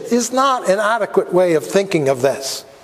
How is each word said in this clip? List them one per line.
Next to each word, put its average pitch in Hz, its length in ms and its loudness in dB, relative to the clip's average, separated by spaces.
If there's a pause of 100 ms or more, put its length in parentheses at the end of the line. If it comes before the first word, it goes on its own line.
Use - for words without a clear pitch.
is 240 220 0
not 254 380 0
an 196 100 2
adequate 208 540 0
way 175 220 4
of 147 100 -2
thinking 185 420 0
of 131 140 0
this. - 440 -2 (180)